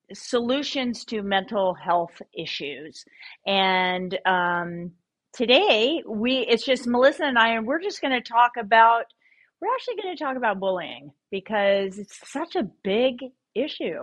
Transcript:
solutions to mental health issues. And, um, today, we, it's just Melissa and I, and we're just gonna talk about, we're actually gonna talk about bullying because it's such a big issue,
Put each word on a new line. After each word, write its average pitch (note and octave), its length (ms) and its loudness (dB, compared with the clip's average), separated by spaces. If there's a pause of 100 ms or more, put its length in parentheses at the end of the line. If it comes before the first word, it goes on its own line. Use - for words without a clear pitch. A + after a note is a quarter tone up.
(140)
solutions B3 920 -2
to G#3+ 160 -6
mental G3 540 -2
health E3+ 460 -2 (140)
issues. D3+ 720 -10 (400)
And, F#3 800 0
um, F3 680 0 (420)
today, B3+ 760 2
we, A#3+ 320 -2
it's A#3 260 0
just C4 220 -2
Melissa C4 380 4
and C4 120 2
I, A3+ 120 6
and A3+ 180 -2
we're D#4 140 -2
just G4 200 -6
gonna C4 200 0
talk A#3+ 360 4
about, A3+ 480 6 (560)
we're G4+ 100 0
actually B4 300 -4
gonna F4+ 160 -8
talk C4+ 180 -4
about A3 240 0
bullying D3+ 520 -4 (180)
because G3 680 0
it's - 180 -18 (140)
such E4 240 -8
a F4 80 0 (200)
big B3 360 0 (340)
issue, B3 500 -4